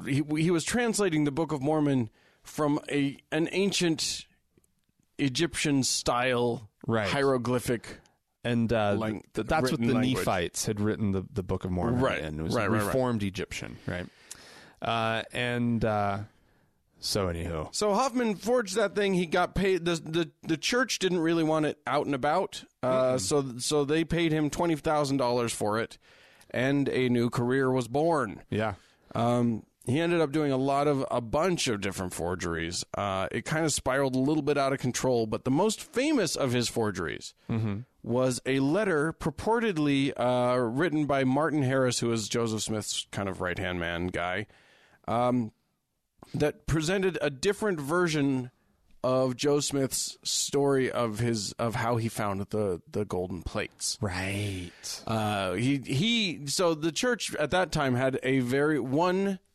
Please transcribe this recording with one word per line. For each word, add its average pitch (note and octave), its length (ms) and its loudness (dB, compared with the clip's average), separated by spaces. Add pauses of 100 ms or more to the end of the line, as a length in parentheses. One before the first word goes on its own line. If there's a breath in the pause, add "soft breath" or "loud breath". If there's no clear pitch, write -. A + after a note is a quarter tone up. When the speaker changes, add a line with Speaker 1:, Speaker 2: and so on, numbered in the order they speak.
Speaker 1:
he, C3+ 160 0 (160)
he D#3+ 140 2
was E3 120 2
translating G#3 600 0
the C#3+ 80 2
Book D3 200 -2
of D3+ 80 -4
Mormon C#3+ 520 2 (320 soft breath)
from D3 360 0 (120)
a, C#3 260 0 (140)
an D#3 220 0
ancient F3+ 720 0 (880)
Egyptian C#3+ 640 2
style B2 880 0 (160)
Speaker 2:
Right. A2+ 220 2
Speaker 1:
hieroglyphic B2 920 0 (440)
Speaker 2:
And, A#2 280 2
uh, G#2 220 4
Speaker 1:
lang-, G#2+ 280 -4 (100)
Speaker 2:
th-, A2 140 -4
that's D#3+ 140 2
what B2+ 100 2
Speaker 1:
written A#2 160 0
Speaker 2:
the C3 60 4
Speaker 1:
language. B2 240 2
Speaker 2:
Nephites F#2 480 -2
had G#2 160 -2
written G#2 320 0
the, F#2+ 180 -2
the F#2+ 120 -4
Book F#2 200 -4
of F#2 80 -4
Mormon F2+ 300 0
Speaker 1:
Right, G2+ 180 0
Speaker 2:
in. D#2 220 -6
It - 20 -4
was - 100 -2
Speaker 1:
right, G#2+ 160 0
right, A2+ 80 2
right. G#2 100 0
Speaker 2:
reformed B2 360 2
Egyptian, - 540 -6 (100)
right? F2+ 180 -4 (760 loud breath)
Uh, A2+ 500 -2
and, A#2+ 540 0
uh, G2+ 320 0 (840 soft breath)
so G2 280 0
anywho. E2 460 -4
Speaker 1:
So G#3 200 0
Hoffman A#3 420 0
forged G#3 400 0
that G3+ 200 0
thing. G3 180 2
He F3+ 140 2
got F3 280 0
paid. F#3 300 2
The, E3+ 100 2
the, D#3+ 360 -4 (140)
the D#3 120 0
church A#3+ 420 0
didn't F#3 200 2
really E3 260 2
want D#3 220 2
it - 100 -4 (100)
out C3 180 0
and C#3 80 -2
about. D3 520 -2 (180)
Uh, B2+ 300 2
Speaker 2:
Mm-mm. C3 80 0
Speaker 1:
so, C#3 240 0 (140)
so D3 260 0
they D#3 180 0
paid E3 300 0
him D3+ 160 2
twenty E3+ 260 0
thousand D3 420 0
dollars B2 360 2
for G#2+ 260 0
it, - 180 -6 (520 loud breath)
and C3+ 400 2
a B2+ 180 2
new B2 220 4
career B2+ 420 2
was B2+ 160 0
born. C#3 640 0
Speaker 2:
Yeah. G#2 240 0 (420 soft breath)
Speaker 1:
Um, A#2 480 2 (220)
he B2 160 0
ended E3+ 200 2
up C#3+ 100 0
doing D3 220 2
a C3 40 2
lot C#3 300 2
of, C3+ 240 2
a A#2+ 80 0
bunch D3+ 500 0
of G#2 120 0
different F#2+ 320 -2
forgeries. E2+ 680 -2 (140)
Uh, F#2+ 340 -2
it A#2 140 -4
kinda D#3 240 0
spiraled C3+ 460 0
a C3 40 2
little D3+ 240 2
bit C#3+ 140 0
out C3+ 160 2
of C3+ 60 -4
control, A#2+ 480 2
but A2 180 -4
the B2 60 2
most G3 300 2
famous B3+ 560 0
of C3+ 160 0
his A#2+ 160 2
forgeries F2+ 640 -4 (160 soft breath)
Speaker 2:
Mm-hmm. A2 300 -2 (220)
Speaker 1:
was B2+ 440 0
a C3+ 160 2
letter D#3+ 500 0
purportedly, D#3 1080 0
uh, B2 400 2
written C#3+ 480 0
by C3+ 200 2
Martin C#3+ 380 2
Harris, B2+ 360 2
who A#2 140 0
is G#2+ 160 -2
Joseph A2+ 340 -2
Smith's - 480 -4
kind G2+ 160 -4
of F#2 140 -6
right-hand F2+ 400 -2
man E2+ 260 -2
guy, F2+ 400 -4 (580 soft breath)
um, A#2+ 460 0 (800)
that C#3+ 320 -2
presented E3 560 0
a D3 80 0
different F#3+ 520 0
version C#3+ 720 2 (520)
of B2+ 320 2
Joe D3 240 2
Smith's - 640 -2
story C#3 640 2
of A2+ 300 -2
his, A#2 400 0
of A#2 160 -2
how A#2 220 0
he A2+ 100 0
found G2+ 320 -2 (100)
the, G2+ 400 0
the G#2 140 -2
golden F#2 400 -4
plates. - 560 -6
Speaker 2:
Right. F#2+ 720 -4 (340)
Speaker 1:
Uh, G#2 480 -2
he, B2+ 320 2
he, F3 640 -2
so E3 260 2
the D#3 200 -2
church - 420 -2
at D3 160 -2
that F3+ 220 0
time C3+ 220 2
had C3 280 0
a C3 160 2
very, C#3 400 2
one F3+ 600 0 (160)